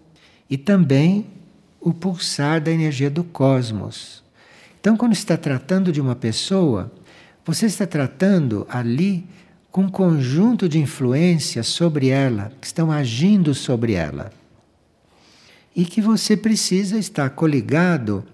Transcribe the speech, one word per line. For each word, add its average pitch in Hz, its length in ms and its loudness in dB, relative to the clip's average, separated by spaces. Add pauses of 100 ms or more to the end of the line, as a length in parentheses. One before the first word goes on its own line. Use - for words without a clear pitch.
(500)
e 139 80 -4
também 175 680 2 (560)
o 170 120 -2
pulsar 165 680 -2
da 156 100 -2
energia 147 380 0
do 170 160 -4
cosmos. 117 1000 -2 (560)
Então, 214 160 2
quando 240 160 2
está 170 240 0
tratando 180 560 -2
de 147 80 0
uma 131 160 0
pessoa, 123 720 -2 (560)
você 165 200 -2
está 202 200 -2
tratando 147 840 0
ali 143 580 -2 (420)
com 185 120 -2
um 196 80 0
conjunto 175 800 2
de 156 100 2
influências 139 880 0
sobre 151 400 0
ela, 127 540 0
que - 60 -14
estão 165 220 -2
agindo 151 640 2
sobre 117 400 -2
ela. 73 380 -4 (1400)
E 175 80 2
que 175 160 -4
você 214 380 2
precisa 208 600 0
estar 143 340 -4
coligado 139 920 0 (100)